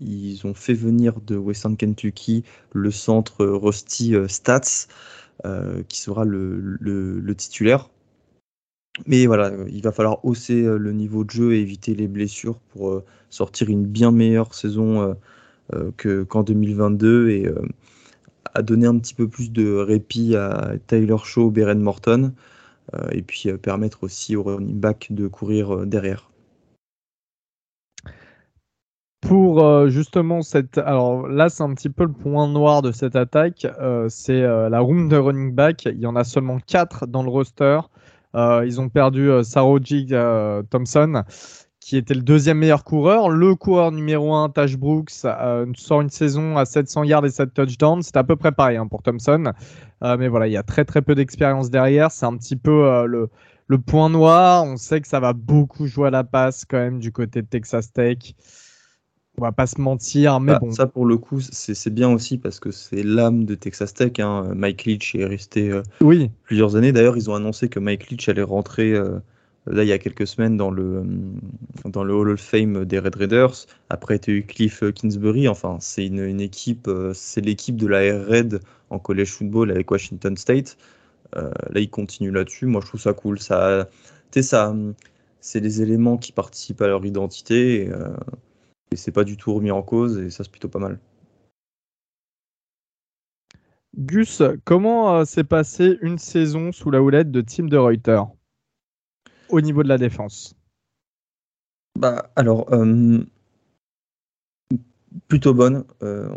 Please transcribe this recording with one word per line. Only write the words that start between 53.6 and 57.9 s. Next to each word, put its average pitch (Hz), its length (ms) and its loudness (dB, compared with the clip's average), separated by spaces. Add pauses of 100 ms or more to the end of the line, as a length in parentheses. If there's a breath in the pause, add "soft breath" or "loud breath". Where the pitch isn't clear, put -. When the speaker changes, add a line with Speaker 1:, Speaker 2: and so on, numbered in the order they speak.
Speaker 2:
le 139 120 2
point 156 300 4
noir. 170 540 6
On 135 140 -6
sait 151 240 -4
que 147 60 -16
ça 143 120 -2
va 123 140 0
beaucoup 143 540 0
jouer 139 200 0
à 135 40 2
la 131 120 0
passe 131 420 0
quand 135 120 -4
même 123 220 -2
du 113 120 -8
côté 117 300 -6
de 110 60 -8
Texas 117 440 -6